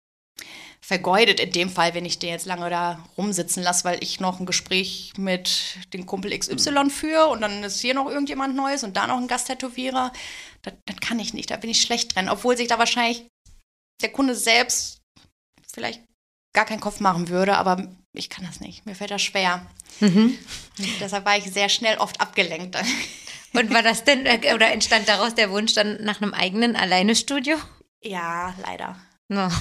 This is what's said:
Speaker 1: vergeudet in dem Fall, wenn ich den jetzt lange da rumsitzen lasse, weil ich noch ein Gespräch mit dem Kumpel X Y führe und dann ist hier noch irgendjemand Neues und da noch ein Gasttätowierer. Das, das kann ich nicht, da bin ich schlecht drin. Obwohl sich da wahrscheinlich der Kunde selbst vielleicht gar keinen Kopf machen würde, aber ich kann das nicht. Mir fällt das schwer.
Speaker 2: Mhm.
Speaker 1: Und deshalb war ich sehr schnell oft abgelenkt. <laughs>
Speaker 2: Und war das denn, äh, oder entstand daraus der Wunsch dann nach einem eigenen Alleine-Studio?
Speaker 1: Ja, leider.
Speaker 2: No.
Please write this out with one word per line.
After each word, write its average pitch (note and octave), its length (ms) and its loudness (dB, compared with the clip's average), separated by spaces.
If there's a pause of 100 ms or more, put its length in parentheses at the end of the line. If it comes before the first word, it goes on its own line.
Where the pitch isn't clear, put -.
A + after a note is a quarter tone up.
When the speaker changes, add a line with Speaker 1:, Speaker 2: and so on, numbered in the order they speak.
(800)
Speaker 1:
vergeudet F#3+ 580 2
in F#3 120 -2
dem F3+ 180 0
Fall, E3+ 260 2
wenn F3 100 -4
ich F3 140 -6
den F3+ 100 -6
jetzt E3+ 160 -6
lange F3 240 -4
da F3 340 -4 (140)
rumsitzen F#3 460 -2
lasse, F3+ 200 2
weil F3 200 -2
ich - 160 -6
noch F#3 200 -2
ein F#3 60 -6
Gespräch F#3 720 -2
mit F#3 600 -2 (160)
dem F#3 120 -10
Kumpel G3 260 -6
X - 180 -2
Y C#4 400 2
führe D#4 380 4
und D4 140 0
dann G#3 220 -2
ist G3+ 180 -6
hier B3 120 0
noch C#4 140 0
irgendjemand C#4 480 -2
Neues C#4 280 -2
und F#3+ 120 -8
da G3+ 120 2
noch B3 100 0
ein B3 100 -2
Gasttätowierer. B3+ 840 -4 (480)
Das, - 120 -12 (120)
das G3+ 120 -10
kann A#3 220 -2
ich A#3 140 -6
nicht, - 160 -8
da - 80 -4
bin A3+ 140 -10
ich A3 100 2
schlecht - 340 0
drin. F#3+ 140 -2
Obwohl B3 260 2
sich A#3 120 0
da A#3 120 2
wahrscheinlich A#3 460 0 (760)
der A3+ 100 -2
Kunde C4 240 2
selbst - 640 2 (760)
vielleicht A3+ 280 -8 (540)
gar G#3+ 100 4
keinen G#3+ 140 -6
Kopf - 200 -6
machen F3 300 2
würde, F#3+ 280 4
aber F#3 300 0 (280)
ich - 140 -10
kann F#3+ 160 -12
das - 160 -14
nicht. - 240 -16
Mir G3+ 100 -14
fällt G3+ 160 -10
das G3 100 -2
schwer. F3+ 440 0 (340)
Speaker 2:
Mhm. G#3+ 380 6 (400)
Speaker 1:
Und G3 120 -6 (120)
deshalb G3 240 -4
war G#3 120 6
ich F#3+ 140 -4
sehr G3+ 180 2
schnell A3 280 2
oft - 240 -2
abgelenkt. F3+ 600 -2
<laughs> - 720 -6
Speaker 2:
Und A#3+ 200 2
war A3+ 80 8
das A3 220 2
denn, C4+ 220 4
äh, A#3 280 4
oder A3+ 180 6
entstand G#3+ 360 2
daraus G#3+ 260 2
der A3 160 4
Wunsch G#3+ 240 0
dann G#3 300 0
nach G#3 180 -4
einem G#3 120 -2
eigenen A3+ 420 2
Alleine-Studio? A3+ 800 2 (460)
Speaker 1:
Ja, F3 580 -6
leider. C3 360 -10 (320)
Speaker 2:
No. G3 200 2 (120)